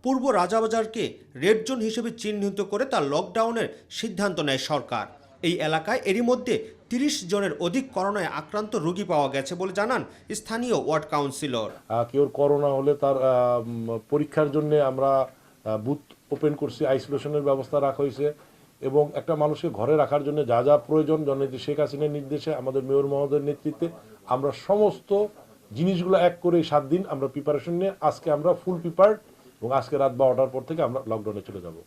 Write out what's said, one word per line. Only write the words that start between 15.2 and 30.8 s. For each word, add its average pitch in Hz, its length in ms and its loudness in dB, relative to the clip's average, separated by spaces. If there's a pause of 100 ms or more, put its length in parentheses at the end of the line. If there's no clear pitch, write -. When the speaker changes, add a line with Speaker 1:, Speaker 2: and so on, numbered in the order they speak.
Speaker 2:
আহ, 110 120 -2
বুথ 127 200 -2 (340)
ওপেন 147 240 0
করছি, 143 300 -4
আইসোলেশনের 139 560 -2
ব্যবস্থা 139 400 0
রাখা 139 220 0
হয়েছে 143 300 -2 (480)
এবং 147 320 2
একটা 147 220 -2
মানুষকে 151 340 0
ঘরে 120 280 2
রাখার 139 260 2
জন্য 147 240 -2
যা 120 160 4
যা 147 140 6
প্রয়োজন, 156 480 2
জননেত্রী 135 320 -2
শেখ 147 220 -4
হাসিনার 143 300 0
নির্দেশে 147 460 -4
আমাদের 131 280 -2
মেয়র 139 240 2
মহোদয়ের 139 360 0
নেতৃত্বে 151 440 -4 (380)
আমরা 135 260 0 (160)
সমস্ত 202 580 2 (480)
জিনিসগুলো 180 440 2
এক 175 240 4
করে 175 160 4
এই 160 60 4
সাত 147 200 2
দিন 165 260 0
আমরা 135 180 -2
প্রিপারেশন 143 460 -2
নিয়ে 190 180 0 (100)
আজকে 156 300 0
আমরা 156 220 2
ফুল 180 260 -4
প্রিপেয়ার্ড 190 400 4 (420)
এবং 117 100 -2
আজকে 135 260 0
রাত 135 140 4
বারোটার 127 360 4
পর 127 140 -6
থেকে 160 200 -6